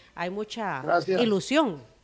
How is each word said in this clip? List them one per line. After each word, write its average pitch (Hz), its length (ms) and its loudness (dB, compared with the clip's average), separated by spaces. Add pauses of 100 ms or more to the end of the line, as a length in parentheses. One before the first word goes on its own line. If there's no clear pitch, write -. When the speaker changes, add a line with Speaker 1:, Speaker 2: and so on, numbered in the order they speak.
(140)
Speaker 1:
hay 175 140 -4
mucha 202 540 -6
Speaker 2:
Gracias. 175 400 2
Speaker 1:
ilusión. 214 600 2 (220)